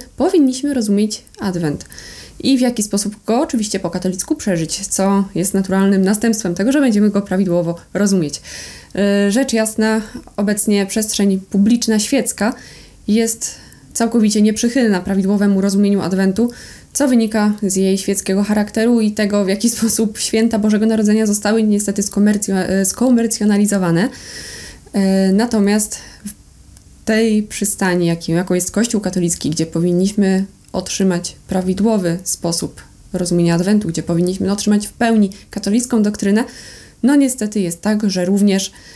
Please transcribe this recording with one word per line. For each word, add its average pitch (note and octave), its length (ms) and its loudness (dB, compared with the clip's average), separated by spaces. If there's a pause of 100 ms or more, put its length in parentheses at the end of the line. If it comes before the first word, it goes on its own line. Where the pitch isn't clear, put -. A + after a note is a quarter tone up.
(180)
powinniśmy C#4+ 560 2
rozumieć G#3+ 500 0 (160)
Adwent F3 460 -4 (540)
i C4 180 2
w A#3+ 40 0
jaki A#3+ 220 0
sposób G3+ 320 -4 (100)
go A#3 160 0
oczywiście A3 380 -2
po F3 100 -4
katolicku F#3 460 -4
przeżyć, F3 520 -4
co G3 360 0 (120)
jest F3+ 180 -2
naturalnym F#3+ 480 2
następstwem G#3+ 540 0
tego, G#3+ 160 0
że D4 100 2
będziemy G#3 280 4
go G3 120 0
prawidłowo F3 540 0 (180)
rozumieć. F#3 480 0 (540)
E, G3+ 360 2
rzecz C4 220 0
jasna, A3 480 0 (360)
obecnie G3+ 480 0
przestrzeń G3+ 540 0 (100)
publiczna A3 500 2
świecka B3+ 540 -2 (540)
jest A3+ 480 0 (380)
całkowicie A3 480 2
nieprzychylna A3 600 2
prawidłowemu G3 600 2
rozumieniu G3+ 400 2
Adwentu, F#3+ 500 0 (420)
co C#4+ 140 0
wynika G#3+ 460 2 (100)
z G3+ 120 -2
jej F#3+ 220 2
świeckiego F#3+ 460 -2
charakteru G#3+ 580 0
i G#3+ 100 2
tego, G3+ 340 0
w - 20 0
jaki G#3 240 0
<laughs> - 80 -4
sposób A3 380 0
święta A3 420 0
Bożego G#3+ 260 2
Narodzenia A3 400 2
zostały G#3 380 0
niestety G3+ 380 0
skomercjo-, G3+ 680 0
e, F#3+ 160 0
skomercjonalizowane. G#3 1200 2 (840)
E, F#3+ 400 2
natomiast G#3+ 640 0 (280)
w - 800 -20
tej A3 380 2
przystani, F#3 640 -2
jakim, E3+ 300 0
jaką F3+ 180 0
jest F3+ 180 -2
Kościół A3 300 0
katolicki, F3 480 -2
gdzie E3 160 -2
powinniśmy F#3+ 800 0 (280)
otrzymać F#3 640 -2 (120)
prawidłowy F#3 760 0
sposób - 580 -6 (320)
rozumienia F3 420 2
Adwentu, G3+ 320 2
gdzie E3 160 -4
powinniśmy F#3 480 0
otrzymać G#3 360 0
w - 60 -14
pełni A3 360 2 (220)
katolicką G#3+ 520 0
doktrynę, G#3 400 0 (600)
no C#4 120 4
niestety B3+ 440 0
jest E3+ 220 -4
tak, G#3+ 280 0
że F#3 160 0
również, G3 460 2 (240)